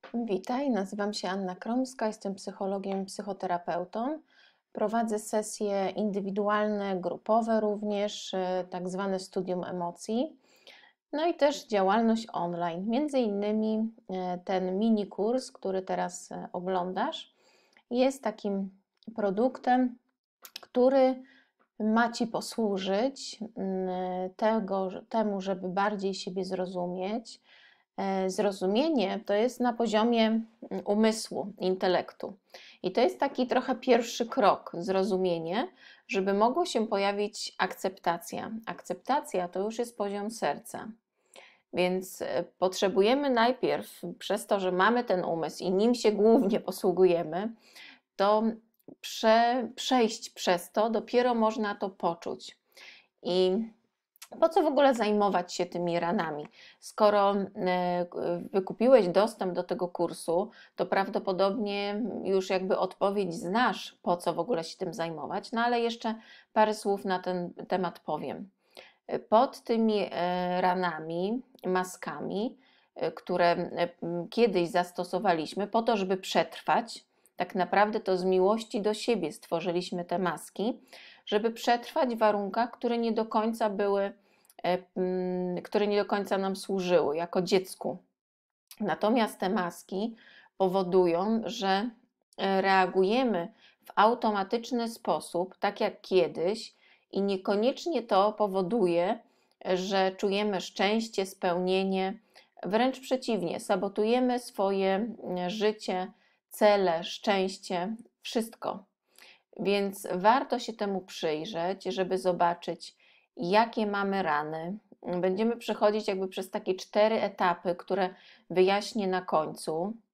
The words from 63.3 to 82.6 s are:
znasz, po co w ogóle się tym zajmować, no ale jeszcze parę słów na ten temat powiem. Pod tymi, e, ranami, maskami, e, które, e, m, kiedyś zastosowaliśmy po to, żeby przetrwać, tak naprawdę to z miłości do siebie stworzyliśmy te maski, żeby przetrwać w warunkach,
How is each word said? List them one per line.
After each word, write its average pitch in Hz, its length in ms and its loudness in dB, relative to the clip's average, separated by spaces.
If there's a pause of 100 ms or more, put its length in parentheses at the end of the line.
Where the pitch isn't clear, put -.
znasz, 202 680 -2
po 180 140 2
co 175 180 -2
w 165 40 -2
ogóle 165 260 -2
się - 120 -14
tym 170 180 0
zajmować, 165 580 -6
no 233 80 -2
ale 240 200 2
jeszcze 233 340 -2 (380)
parę 214 220 4
słów 202 300 -2
na 185 140 0
ten 180 340 -4 (160)
temat 180 300 -2
powiem. 151 520 -6 (800)
Pod 247 320 4
tymi, 220 500 2
e, 180 500 -2
ranami, 180 840 0 (240)
maskami, 180 920 -4 (380)
e, 165 180 -4
które, 175 340 2
e, 175 420 2 (140)
m, 170 260 -4
kiedyś 185 420 2
zastosowaliśmy 175 960 -2
po 226 160 0
to, 233 140 2
żeby 190 200 0
przetrwać, - 880 -2 (320)
tak - 180 -6
naprawdę 208 460 2
to 185 160 2
z 180 80 -2
miłości 196 580 2
do 214 120 2
siebie 185 380 -2
stworzyliśmy 175 720 -4
te 175 140 -2
maski, 185 640 -4 (460)
żeby 208 240 0
przetrwać 240 640 0
w 226 40 -8
warunkach, 214 520 2